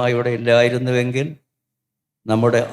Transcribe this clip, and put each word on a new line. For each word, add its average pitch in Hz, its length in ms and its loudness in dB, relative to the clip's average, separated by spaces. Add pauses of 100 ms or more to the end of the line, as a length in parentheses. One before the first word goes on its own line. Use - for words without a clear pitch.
ഇവിടെ 120 260 0
ഇല്ലായിരുന്നുവെങ്കിൽ 123 920 0 (1000)
നമ്മുടെ 117 360 2 (100)